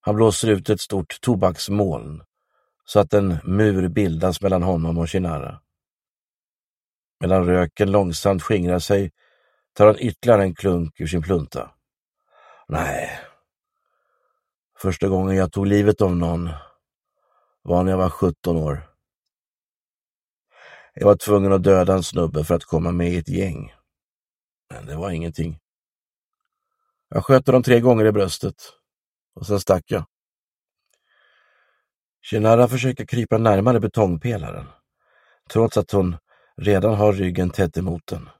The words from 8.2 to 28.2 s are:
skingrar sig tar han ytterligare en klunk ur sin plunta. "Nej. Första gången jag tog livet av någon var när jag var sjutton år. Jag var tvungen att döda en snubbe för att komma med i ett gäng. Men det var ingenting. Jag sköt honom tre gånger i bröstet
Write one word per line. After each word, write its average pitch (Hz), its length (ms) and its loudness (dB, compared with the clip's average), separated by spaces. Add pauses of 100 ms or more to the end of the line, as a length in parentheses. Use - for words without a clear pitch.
skingrar 90 360 -2
sig 98 340 -2 (600)
tar 104 140 6
han 107 120 6
ytterligare 113 440 2
en 92 120 -2
klunk 87 460 -4
ur 82 60 -8
sin 82 160 -4
plunta. 80 520 -6 (960)
"Nej. - 520 -6 (1600)
Första 95 300 -2
gången 95 280 0
jag 95 160 0
tog 98 140 -2
livet 104 340 2
av 92 160 2
någon 85 340 -4 (1120)
var 90 220 0
när 95 60 0
jag 92 80 0
var 90 120 0
sjutton 85 460 -2
år. 73 380 -6 (2000)
Jag - 120 0
var 101 100 8
tvungen 98 360 2
att 95 100 2
döda 95 320 4
en 92 80 0
snubbe 78 420 -4
för 87 100 0
att 82 100 -4
komma 85 280 -2
med 87 200 -2
i 90 60 -2
ett 78 100 -8
gäng. 90 460 -6 (960)
Men - 160 -18
det 73 100 -12
var 92 140 -8
ingenting. 82 500 -8 (1500)
Jag - 160 -4
sköt 131 220 4
honom 127 160 4
tre 120 180 4
gånger 117 240 4
i 107 80 4
bröstet 98 420 -4 (800)